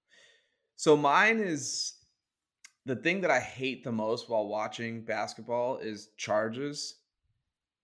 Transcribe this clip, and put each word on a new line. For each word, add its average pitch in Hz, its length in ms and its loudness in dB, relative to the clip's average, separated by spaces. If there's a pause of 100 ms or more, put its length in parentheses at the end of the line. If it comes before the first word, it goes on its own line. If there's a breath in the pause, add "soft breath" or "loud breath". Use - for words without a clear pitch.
(760 soft breath)
So 151 200 6
mine 170 420 6
is, 156 540 -4 (920)
the 131 100 -2
thing 170 260 -2
that 175 80 2
I 131 100 4
hate 131 440 -6
the 127 80 -4
most 110 380 -2
while 107 180 0
watching 113 580 -6
basketball 113 720 -2
is 104 400 -8
charges. 113 840 -2 (800)